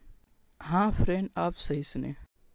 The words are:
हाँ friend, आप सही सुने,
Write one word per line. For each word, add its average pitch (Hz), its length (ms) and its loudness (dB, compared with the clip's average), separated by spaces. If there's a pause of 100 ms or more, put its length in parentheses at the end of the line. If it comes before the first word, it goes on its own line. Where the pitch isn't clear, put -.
(600)
हाँ 185 340 2
friend, 185 420 4
आप 170 180 0
सही 147 280 -2
सुने, 131 320 -6 (400)